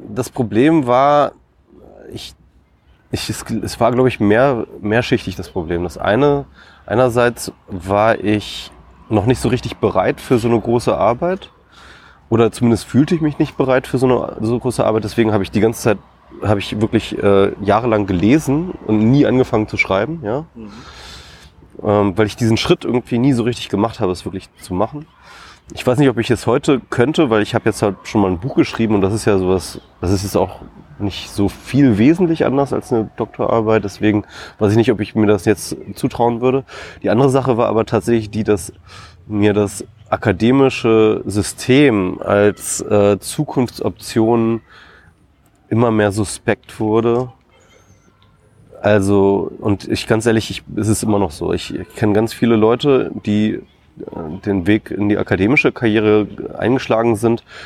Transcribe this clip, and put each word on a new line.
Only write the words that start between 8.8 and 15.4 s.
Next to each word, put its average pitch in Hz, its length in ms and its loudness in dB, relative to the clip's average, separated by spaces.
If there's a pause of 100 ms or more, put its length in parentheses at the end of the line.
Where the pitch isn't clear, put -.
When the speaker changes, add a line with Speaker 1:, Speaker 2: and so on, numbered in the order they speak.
Speaker 1:
noch 104 160 2
nicht 123 140 2
so - 100 -2
richtig - 280 -4
bereit 95 440 0
für 127 180 0
so 113 80 -2
eine 117 120 2
große 117 380 0
Arbeit. 123 540 -2 (800)
Oder 113 220 4
zumindest 113 340 0
fühlte 143 280 2
ich 156 80 0
mich 151 180 -2
nicht - 180 -2
bereit 131 300 0
für 135 100 -2
so 123 100 2
eine, 123 320 0
so 113 180 -2
große 127 280 -2
Arbeit. 110 180 0
Deswegen 110 300 0
habe 101 100 0